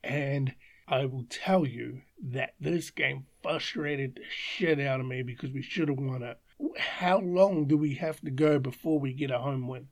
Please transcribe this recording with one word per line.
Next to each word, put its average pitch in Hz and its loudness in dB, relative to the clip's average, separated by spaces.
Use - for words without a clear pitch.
And 139 0
I 135 2
will 127 -6
tell 180 2
you 120 -8
that 131 -4
this 160 -2
game 139 -2
frustrated 147 -4
the - -16
shit - 0
out 135 0
of 131 -4
me 127 -4
because 123 -6
we 135 -4
should 151 -2
have 135 0
won 131 -2
it. 123 -10
How 185 2
long 180 4
do 151 6
we 147 2
have 156 -4
to 143 -6
go 147 6
before 143 0
we 135 -2
get 135 -4
a 120 0
home 131 -2
win 127 -10